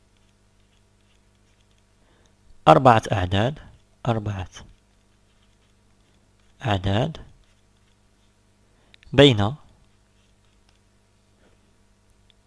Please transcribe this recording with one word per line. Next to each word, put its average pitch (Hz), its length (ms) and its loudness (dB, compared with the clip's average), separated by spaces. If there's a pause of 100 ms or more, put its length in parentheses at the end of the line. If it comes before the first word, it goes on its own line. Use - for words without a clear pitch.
(2750)
أربعة 127 340 4 (100)
أعداد، 101 460 -4 (500)
أربعة 104 400 -6 (2250)
أعداد 101 520 -4 (1900)
بين 127 420 4 (3000)